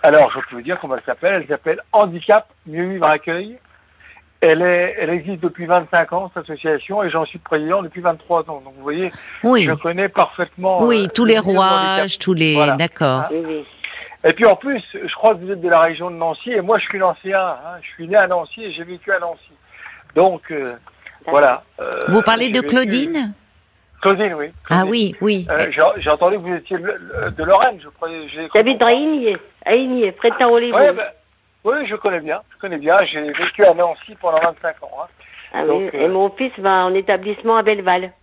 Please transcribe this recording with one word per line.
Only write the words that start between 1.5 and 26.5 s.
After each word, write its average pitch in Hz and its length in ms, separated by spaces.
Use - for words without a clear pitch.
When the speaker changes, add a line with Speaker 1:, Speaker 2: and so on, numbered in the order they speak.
Speaker 1:
Handicap 208 560
Mieux 170 220
Vivre 185 180
Accueil. 170 500
Elle 160 220
est, 180 360
elle 160 120
existe 175 300
depuis 170 260
vingt-cinq 170 460
ans, 185 220
cette 170 160
association, 160 540
et 165 60
j'en 160 140
suis 170 140
président 160 420
depuis 175 200
vingt-trois 170 400
ans. 143 140
Donc, 135 120
vous 135 60
voyez, 160 300
Speaker 2:
Oui. 240 180
Speaker 1:
je 160 120
connais 175 340
parfaitement, 185 760
Speaker 2:
Oui, 226 200
Speaker 1:
euh, 180 100
Speaker 2:
tous 233 100
Speaker 1:
le 226 100
Speaker 2:
les 220 60
Speaker 1:
milieu 196 120
du 190 80
handicap. 190 360
Speaker 2:
rouages, 196 220
tous 185 160
les, 160 200
Speaker 1:
Voilà. 147 180
Speaker 2:
d'accord. 139 480
Speaker 1:
Hein ? 147 100
Speaker 3:
Oui, 160 160
oui. 156 180
Speaker 1:
Et 160 80
puis, 214 120
en 208 120
plus, 269 260
je - 200
crois 214 220
que 170 80
vous 190 80
êtes 180 80
de 175 80
la 165 140
région 165 280
de 170 60
Nancy, 165 340
et 220 100
moi, 202 180
je - 80
suis 202 120
nancéen, 190 400
hein. 170 440
Je - 80
suis 165 180
né 196 80
à 196 100
Nancy 180 380
et 190 80
j'ai 160 100
vécu 180 300
à 185 80
Nancy. 170 320
Donc, 175 340
euh, 147 140
Speaker 3:
D'accord. 120 140
Speaker 1:
voilà. 143 340
Euh, - 300
Speaker 2:
Vous 208 140
parlez 226 240
Speaker 1:
j'ai 226 40
Speaker 2:
de 240 120
Speaker 1:
vécu - 120
Speaker 2:
Claudine ? 254 600
Speaker 1:
Claudine, 196 340
oui. 151 120
Speaker 2:
Ah 180 140
Speaker 1:
Claudine. 190 80
Speaker 2:
oui, 214 300
oui. 196 280
Speaker 1:
Euh, 160 220
j'ai, 147 120
j'ai 151 80
entendu 180 280
que 180 40
vous 180 120